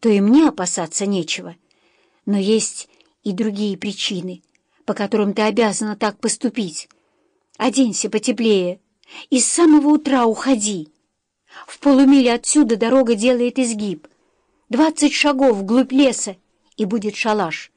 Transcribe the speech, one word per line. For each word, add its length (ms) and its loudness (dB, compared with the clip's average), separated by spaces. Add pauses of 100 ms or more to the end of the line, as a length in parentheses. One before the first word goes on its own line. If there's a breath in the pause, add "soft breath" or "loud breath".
то 80 0
и 100 4
мне 300 4
опасаться 560 -6
нечего. 500 -6 (680)
Но 120 -2
есть 520 -2 (340)
и 80 -6
другие 460 -4
причины, 680 -8 (400)
по 100 -4
которым 400 -2
ты 100 -2
обязана 520 -2
так 240 -4
поступить. 720 -6 (640)
Оденься 540 -2
потеплее 720 0 (480 loud breath)
и 100 2
с 60 0
самого 420 4
утра 380 2
уходи. 640 -2 (760 loud breath)
В 120 -20
полумиле 540 6
отсюда 420 2
дорога 400 2
делает 440 0
изгиб. 480 -4 (600)
Двадцать 460 0
шагов 420 2
вглубь 360 0
леса, 440 0 (400)
и 80 -4
будет 320 -4
шалаш. 600 -4